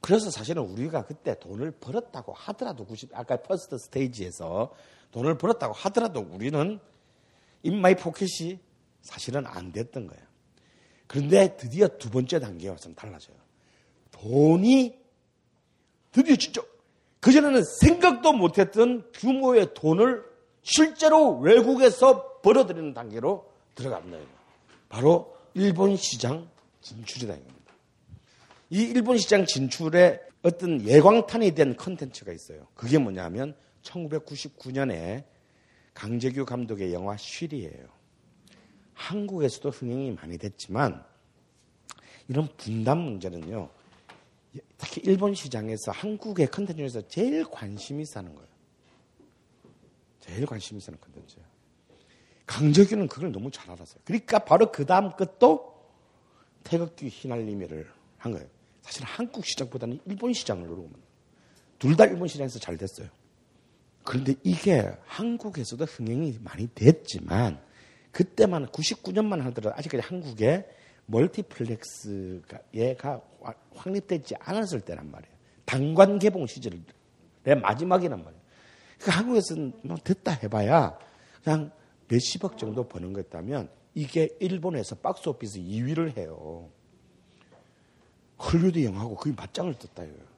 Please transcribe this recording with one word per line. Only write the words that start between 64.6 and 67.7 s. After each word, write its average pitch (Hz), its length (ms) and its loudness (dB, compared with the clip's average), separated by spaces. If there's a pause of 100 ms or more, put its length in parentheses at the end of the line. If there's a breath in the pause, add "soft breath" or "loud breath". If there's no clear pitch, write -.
한국에서도 185 800 -8
흥행이 123 580 -6
많이 104 320 -10
됐지만 107 840 4 (520 soft breath)